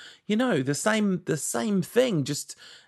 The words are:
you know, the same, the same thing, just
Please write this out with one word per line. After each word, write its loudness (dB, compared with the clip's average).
you 2
know, 2
the 0
same, 2
the 0
same 0
thing, 2
just -6